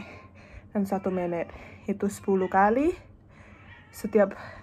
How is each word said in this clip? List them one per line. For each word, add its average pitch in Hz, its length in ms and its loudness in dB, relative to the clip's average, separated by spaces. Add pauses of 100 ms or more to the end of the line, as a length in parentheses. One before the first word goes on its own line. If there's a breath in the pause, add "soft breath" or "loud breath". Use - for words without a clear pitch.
(720 loud breath)
Dan 196 160 0
satu 190 240 -2
menit. 175 400 -4 (400 loud breath)
Itu 202 160 -2
sepuluh 190 400 0
kali. 226 480 4 (960 loud breath)
Setiap 208 400 2 (320 loud breath)